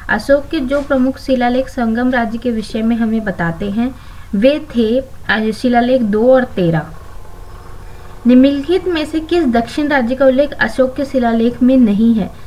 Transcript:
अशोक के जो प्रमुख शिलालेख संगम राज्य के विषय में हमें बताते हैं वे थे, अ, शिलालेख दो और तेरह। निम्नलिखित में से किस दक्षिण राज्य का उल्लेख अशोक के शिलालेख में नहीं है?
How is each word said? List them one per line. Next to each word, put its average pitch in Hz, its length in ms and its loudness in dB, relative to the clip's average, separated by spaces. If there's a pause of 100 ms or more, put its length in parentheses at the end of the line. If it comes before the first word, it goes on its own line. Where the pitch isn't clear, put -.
अशोक 277 420 0
के 330 80 -2
जो 277 220 -2
प्रमुख 262 360 0
शिलालेख 254 520 0
संगम 240 420 -2
राज्य 233 260 -2
के 240 140 -4
विषय 220 300 -4
में 226 140 0
हमें 220 280 0
बताते 180 480 -4
हैं 240 240 -4 (400)
वे 285 400 2
थे, 233 240 2 (300)
अ, 220 220 0
शिलालेख 247 500 2
दो 220 320 2
और 262 100 4
तेरह। 165 420 0 (1400)
निम्नलिखित 277 600 4
में 320 180 -2
से 320 140 -4
किस 339 260 0
दक्षिण 233 420 0
राज्य 262 280 0
का 269 100 2
उल्लेख 269 260 2
अशोक 254 440 0
के 285 100 -4
शिलालेख 240 580 0
में 262 140 6
नहीं 226 360 4
है? 202 180 -2 (140)